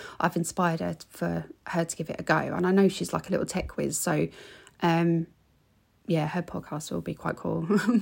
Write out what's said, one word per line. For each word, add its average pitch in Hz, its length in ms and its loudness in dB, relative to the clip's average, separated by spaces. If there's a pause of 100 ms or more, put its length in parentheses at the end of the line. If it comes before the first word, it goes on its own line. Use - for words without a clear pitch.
(180)
I've - 180 0
inspired 170 440 0
her 175 140 -4
t-, - 140 -16
for 170 380 -4 (220)
her 170 160 0
to - 120 -8
give 160 140 -6
it - 80 -8
a - 40 -8
go. 156 140 2
And 156 300 0
I 185 60 4
know 196 160 8
she's, 175 240 -4
like, - 160 -2
a - 20 -4
little - 160 0
tech - 300 -6
whiz, 147 220 -2
so, 156 300 0 (540)
um, 170 440 4 (840)
yeah, 156 200 2
her 175 140 -2
podcast 156 480 -8
will 175 100 -4
be 156 140 -6
quite 156 220 -6
cool. 165 260 -4
<laughs> 196 240 2 (160)